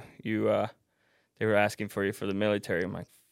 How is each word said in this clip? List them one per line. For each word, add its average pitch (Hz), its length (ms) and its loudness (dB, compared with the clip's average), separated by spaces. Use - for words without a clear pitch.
You, 107 280 0
uh, 104 180 2
they 110 60 0
were 107 100 4
asking 104 320 2
for 101 160 -4
you 98 100 0
for - 140 -6
the 101 60 -2
military." 101 500 0
I'm 92 100 -6
like, 87 140 -10